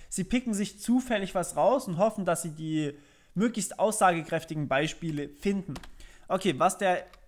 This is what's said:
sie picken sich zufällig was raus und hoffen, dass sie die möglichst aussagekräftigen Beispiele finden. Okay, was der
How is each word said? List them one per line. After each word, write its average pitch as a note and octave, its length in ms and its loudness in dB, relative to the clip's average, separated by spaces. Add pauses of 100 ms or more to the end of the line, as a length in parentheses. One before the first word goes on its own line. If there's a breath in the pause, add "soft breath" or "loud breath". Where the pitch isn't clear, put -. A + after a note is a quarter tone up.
sie - 140 -4
picken A#3+ 320 0
sich G3 260 -4
zufällig A3+ 540 0
was F3 220 -2
raus G3+ 320 4
und E3 100 -2
hoffen, G#3+ 260 2
dass E3+ 180 0
sie E3+ 100 -6
die D#3 440 -2 (380 loud breath)
möglichst A3 460 0
aussagekräftigen E3 880 2
Beispiele D3 600 -2
finden. G3 460 -2 (540 loud breath)
Okay, F#3 300 0
was F#3 200 2
der F#3 260 2 (240)